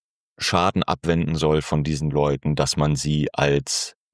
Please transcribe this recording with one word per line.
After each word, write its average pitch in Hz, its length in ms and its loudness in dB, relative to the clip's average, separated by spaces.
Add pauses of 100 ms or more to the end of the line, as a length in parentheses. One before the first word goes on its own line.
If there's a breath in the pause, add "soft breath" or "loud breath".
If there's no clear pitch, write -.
(380)
Schaden 92 440 0
abwenden 82 520 0
soll 78 280 2
von 76 200 -2
diesen 76 280 -2
Leuten, 71 460 0
dass 71 200 -2
man 76 180 2
sie 76 380 -2
als, - 640 -2 (180)